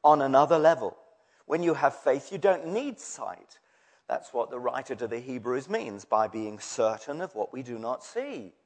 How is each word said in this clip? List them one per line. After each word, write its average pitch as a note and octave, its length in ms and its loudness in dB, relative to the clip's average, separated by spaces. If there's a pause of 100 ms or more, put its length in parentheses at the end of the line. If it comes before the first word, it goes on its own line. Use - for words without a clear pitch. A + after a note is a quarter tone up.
on D3+ 180 8
another C#3 380 6
level. D3+ 400 4 (480)
When E3 160 0
you E3 120 4
have C#3 200 2
faith, C#3 380 0
you F#3+ 60 -8
don't F3 280 2
need A#3 320 -4
sight. - 640 -14 (480)
That's - 240 -6
what A#2 180 -2
the B2 80 -8
writer B2 380 -6
to A#2+ 100 -6
the A#2 140 -6
Hebrews B2+ 480 -6
means A#2 360 -6
by A2 220 2
being G#2+ 320 -8
certain A2+ 600 -2
of F#3 160 -8
what G#2+ 160 -4
we C3 100 -10
do A#2+ 160 -10
not A#2 240 -6
see. B3 520 -10 (120)